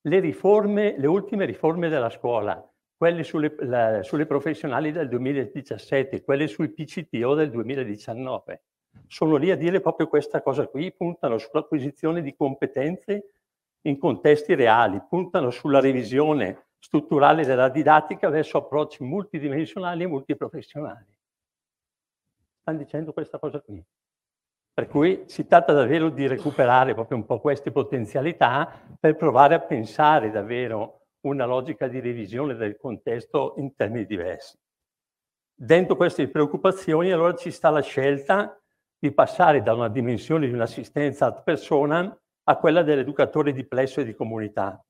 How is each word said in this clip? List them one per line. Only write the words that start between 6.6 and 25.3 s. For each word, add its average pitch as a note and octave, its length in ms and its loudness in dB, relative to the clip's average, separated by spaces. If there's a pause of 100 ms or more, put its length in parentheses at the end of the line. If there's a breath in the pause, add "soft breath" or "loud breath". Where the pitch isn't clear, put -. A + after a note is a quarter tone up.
P D3+ 140 -12
C - 240 -12
T A2+ 120 -4
O B2+ 120 2
del D3+ 160 0
duemiladiciannove, A#2 1120 -8 (440)
sono D#3 280 2
lì D#3+ 160 2
a D#3+ 60 2
dire E3+ 240 0
proprio D#3+ 260 0
questa D3 340 0
cosa C3+ 260 -2
qui, E3+ 260 -8
puntano E3 440 -4
sull'acquisizione D#3 840 -4
di C#3 120 -8
competenze D#3 1000 -4 (480)
in C#3+ 160 -2
contesti D3 580 2
reali, A2 540 4
puntano F3 400 -2
sulla C#3 320 2
revisione B2+ 840 0 (120)
strutturale D3 680 2
della B2+ 220 2
didattica D#3 640 2
verso D3 300 0
approcci D3 440 -4
multidimensionali E3 1000 -6
e F#3 40 -4
multiprofessionali. C3+ 1080 -8 (1400)
Stanno D#3+ 160 -6
dicendo D3+ 340 -10
questa - 280 -10
cosa D3 200 -8
qui. G2 240 -16 (920)
Per - 140 -4
cui E3+ 380 2
si - 200 -8